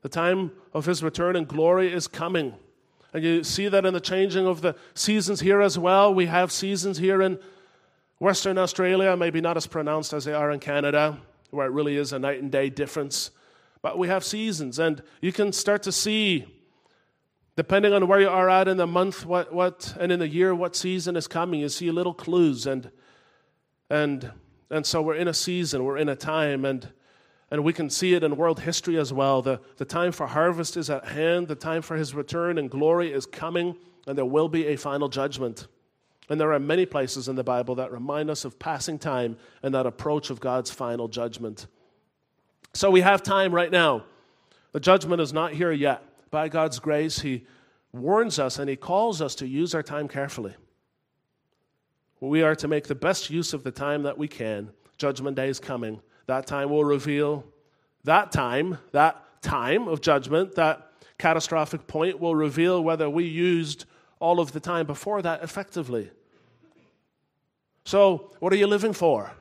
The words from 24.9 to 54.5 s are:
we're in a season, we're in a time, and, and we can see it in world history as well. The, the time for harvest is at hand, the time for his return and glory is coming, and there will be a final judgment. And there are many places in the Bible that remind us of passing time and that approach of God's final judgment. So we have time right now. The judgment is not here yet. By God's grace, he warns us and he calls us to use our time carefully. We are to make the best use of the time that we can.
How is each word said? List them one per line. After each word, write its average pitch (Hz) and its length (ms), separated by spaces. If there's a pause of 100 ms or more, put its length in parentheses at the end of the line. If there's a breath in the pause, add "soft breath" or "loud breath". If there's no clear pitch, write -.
we're 156 120
in 175 140
a 160 60
season, 156 500
we're 139 140
in 151 100
a 135 80
time, 147 480
and, 131 240 (600 soft breath)
and 147 140
we 165 100
can 160 160
see 180 260
it 165 100
in 147 120
world 160 240
history 165 380
as 139 140
well. 135 280
The, 127 200 (160 loud breath)
the 139 80
time 175 260
for 156 160
harvest 165 500
is 151 140
at 139 160
hand, 170 400
the 151 80
time 160 280
for 160 140
his 147 160
return 170 460
and 143 100
glory 160 440
is 135 120
coming, 175 520 (320 loud breath)
and 139 100
there 135 60
will 151 240
be 160 180
a 147 100
final 143 320
judgment. 131 600 (600)
And 151 120
there 156 120
are 143 60
many 156 280
places 131 420
in 131 80
the 127 80
Bible 123 320
that 127 160
remind 147 380
us 147 140
of 127 140
passing 156 400
time 123 380 (260 soft breath)
and 135 120
that 131 120
approach 147 440
of 123 100
God's 127 320
final 120 340
judgment. 110 600 (1080)
So 196 160
we 185 100
have 190 220
time 190 320
right 170 160
now. 160 340 (680 soft breath)
The 151 80
judgment 175 420
is 139 100
not 156 220
here 170 180
yet. 143 300 (280)
By 156 200
God's 156 280
grace, 151 420
he 131 260 (440 soft breath)
warns 180 480
us 135 200
and 143 100
he 135 80
calls 190 460
us 135 140
to 135 100
use 160 280
our 160 80
time 147 260
carefully. 135 460 (1700)
We 147 220
are 156 140
to 156 120
make 147 180
the 147 80
best 160 360
use 160 240
of 139 100
the 131 60
time 143 320
that 143 160
we 147 100
can. 107 440 (260 soft breath)